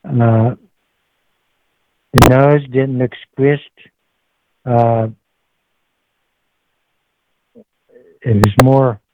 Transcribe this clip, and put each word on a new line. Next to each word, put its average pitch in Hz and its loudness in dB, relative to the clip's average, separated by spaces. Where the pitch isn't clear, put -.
Uh, 117 0
the 123 0
nose 143 2
didn't 131 -4
look 123 -4
squished. 143 -2
Uh, 117 -2
it 117 -2
was 104 2
more 131 2